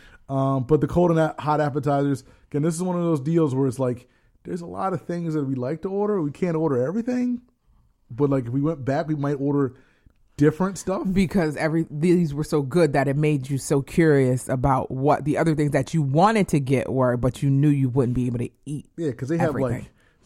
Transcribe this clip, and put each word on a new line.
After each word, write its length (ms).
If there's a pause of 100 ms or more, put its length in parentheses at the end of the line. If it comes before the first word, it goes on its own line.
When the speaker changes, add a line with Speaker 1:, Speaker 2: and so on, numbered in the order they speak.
(340)
Speaker 1:
Um, 320
but 160
the 60
cold 240
and 280
hot 220
appetizers, 640 (280)
again, 100
this 140
is 80
one 120
of 80
those 160
deals 360
where 120
it's 120
like, 280 (360)
there's 180
a 60
lot 260
of 80
things 320
that 120
we 100
like 280
to 60
order. 320
We 100
can't 240
order 300
everything, 560 (680)
but, 180
like, 160
if 60
we 100
went 240
back, 220
we 80
might 200
order 400 (640)
different 400
stuff. 340
Speaker 2:
Because 460
every, 320
these 440
were 100
so 180
good 320
that 140
it 100
made 320
you 80
so 240
curious 680
about 420
what 340
the 120
other 180
things 160
that 220
you 80
wanted 480
to 100
get 320
were, 260
but 240
you 80
knew 200
you 200
wouldn't 260
be 120
able 120
to 100 (160)
eat 220 (100)
Speaker 1:
Yeah, 140
'cause 180
they 80
have, 120
Speaker 2:
everything. 300
Speaker 1:
like, 120 (340)